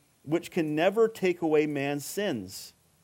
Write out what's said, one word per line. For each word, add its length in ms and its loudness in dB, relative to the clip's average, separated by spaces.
which 260 -2
can 260 -2
never 320 4
take 360 0
away 240 4
man's 360 -2
sins. 680 -6